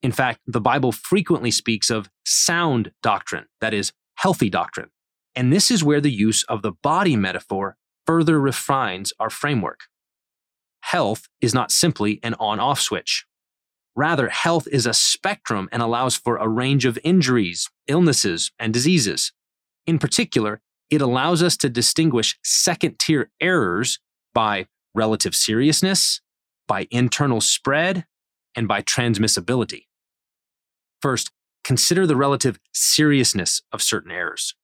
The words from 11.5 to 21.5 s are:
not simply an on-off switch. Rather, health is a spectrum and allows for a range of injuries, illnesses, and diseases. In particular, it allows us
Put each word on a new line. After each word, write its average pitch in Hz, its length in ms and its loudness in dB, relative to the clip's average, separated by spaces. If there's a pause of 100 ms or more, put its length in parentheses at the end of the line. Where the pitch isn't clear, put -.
not 123 180 0
simply 107 520 0
an 117 160 -4
on-off 110 400 0
switch. - 460 -4 (680)
Rather, 139 340 0
health 170 420 0
is 123 140 2
a 117 80 -2
spectrum - 760 -2
and 117 100 -2
allows 120 340 0
for 120 220 -2
a 107 100 -2
range 127 380 2
of 120 180 0
injuries, 127 680 2 (180)
illnesses, 139 720 2
and 110 140 -2
diseases. 123 580 2 (540)
In 165 140 2
particular, 110 640 0 (280)
it 151 120 2
allows 143 420 2
us 180 140 2